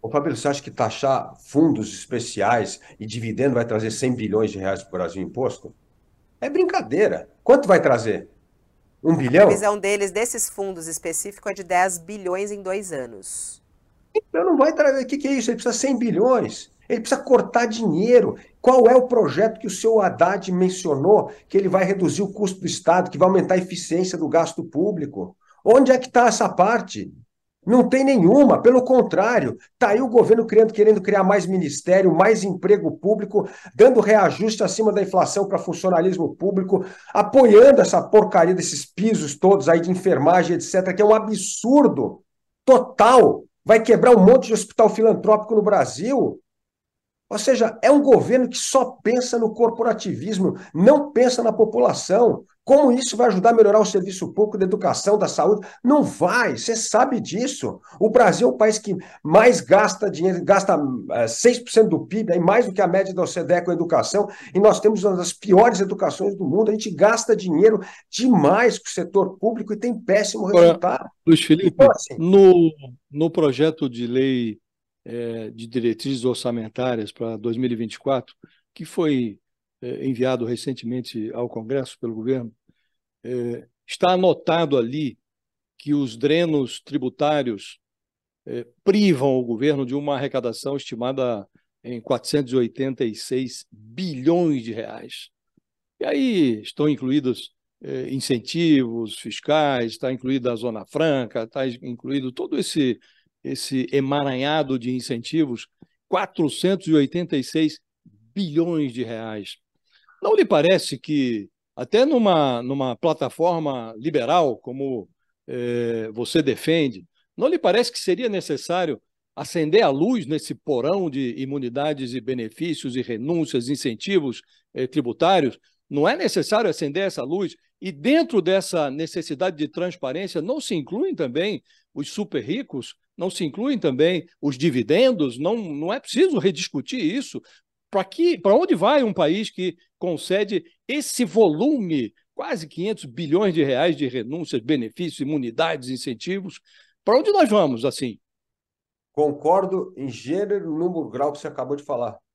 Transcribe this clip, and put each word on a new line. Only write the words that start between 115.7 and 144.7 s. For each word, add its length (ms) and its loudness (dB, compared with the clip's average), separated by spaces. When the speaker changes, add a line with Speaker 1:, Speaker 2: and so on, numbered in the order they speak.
Speaker 3:
você 300 -2
defende, 640 -2
não 120 0
lhe 100 -2
parece 340 0
que 60 -12
seria 300 -4
necessário 720 -6
acender 460 0
a 80 2
luz 360 -2
nesse 280 -8
porão 560 -4
de 260 -6
imunidades 800 -6
e 60 -8
benefícios 760 -8
e 60 -4
renúncias, 640 -4
incentivos, 720 -4
eh, 120 -6
tributários? 720 -2
Não 200 0
é 80 -2
necessário 520 -2
acender 360 -6
essa 180 -6
luz? 320 -6
E 140 -10
dentro 480 0
dessa 500 -2
necessidade 680 -6
de 120 -6
transparência, 720 -8
não 200 -6
se 140 -8
incluem 400 -6
também 480 -6
os 160 -10
super 320 -8
ricos? 540 -10
Não 140 -6
se 140 -8
incluem 340 -6
também 480 0
os 160 -4
dividendos? 800 0
Não, 180 -4
não 360 -8
é 80 -6
preciso 380 0
rediscutir 640 -4
isso? 400 -6
Pra 140 -2
que, 340 -2
pra 180 2
onde 200 2
vai 280 2
um 100 -2
país 360 -2
que 280 -8
concede 680 -4
esse 360 -4
volume, 880 0
quase 320 -10
quinhentos 380 -10
bilhões 500 -2
de 80 0
reais 340 0
de 120 -4
renúncias, 520 -8
benefícios, 600 -6